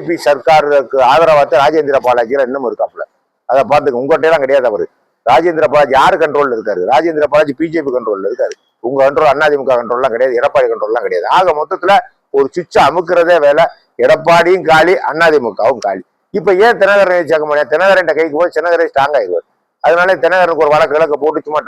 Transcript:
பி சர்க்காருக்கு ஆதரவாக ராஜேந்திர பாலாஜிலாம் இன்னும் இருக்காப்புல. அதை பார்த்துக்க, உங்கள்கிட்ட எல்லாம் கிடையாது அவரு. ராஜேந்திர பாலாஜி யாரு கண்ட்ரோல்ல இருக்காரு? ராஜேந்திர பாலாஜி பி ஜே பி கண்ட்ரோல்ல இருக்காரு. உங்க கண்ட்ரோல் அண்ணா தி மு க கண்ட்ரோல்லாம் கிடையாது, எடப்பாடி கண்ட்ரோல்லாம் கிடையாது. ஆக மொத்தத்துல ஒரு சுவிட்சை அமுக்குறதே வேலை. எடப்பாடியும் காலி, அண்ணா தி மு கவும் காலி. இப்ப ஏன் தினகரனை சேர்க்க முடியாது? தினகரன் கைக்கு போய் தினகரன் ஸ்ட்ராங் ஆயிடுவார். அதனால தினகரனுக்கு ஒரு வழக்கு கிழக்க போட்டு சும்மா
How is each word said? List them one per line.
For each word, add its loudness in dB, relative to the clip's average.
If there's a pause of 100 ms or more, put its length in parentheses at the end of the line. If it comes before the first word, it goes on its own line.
பி -4 (100)
சர்க்காருக்கு 0 (140)
ஆதரவாக 2
ராஜேந்திர 0
பாலாஜிலாம் 0
இன்னும் -6
இருக்காப்புல. -8 (440)
அதை 2
பார்த்துக்க, 0
உங்கள்கிட்ட 0
எல்லாம் 0
கிடையாது 2
அவரு. -4 (400)
ராஜேந்திர 2
பாலாஜி 2
யாரு 2
கண்ட்ரோல்ல -2
இருக்காரு? -4 (100)
ராஜேந்திர 0
பாலாஜி 2
பி -4
ஜே -2
பி -4
கண்ட்ரோல்ல -4
இருக்காரு. -6 (320)
உங்க -4
கண்ட்ரோல் 2
அண்ணா 0
தி 0
மு -8
க 2
கண்ட்ரோல்லாம் -4
கிடையாது, 0
எடப்பாடி 0
கண்ட்ரோல்லாம் -4
கிடையாது. -4 (100)
ஆக 2
மொத்தத்துல -2 (440)
ஒரு 2
சுவிட்சை -2
அமுக்குறதே 0 (100)
வேலை. 2 (400)
எடப்பாடியும் 2
காலி, 4 (160)
அண்ணா 0
தி 4
மு -4 (100)
கவும் 0
காலி. -6 (360)
இப்ப 0 (120)
ஏன் 2
தினகரனை 2 (120)
சேர்க்க -2
முடியாது? -2
தினகரன் 2 (100)
கைக்கு -2
போய் -2
தினகரன் 0
ஸ்ட்ராங் 0
ஆயிடுவார். -4 (380)
அதனால 2 (100)
தினகரனுக்கு 2
ஒரு 2
வழக்கு 0
கிழக்க 0
போட்டு -4
சும்மா -4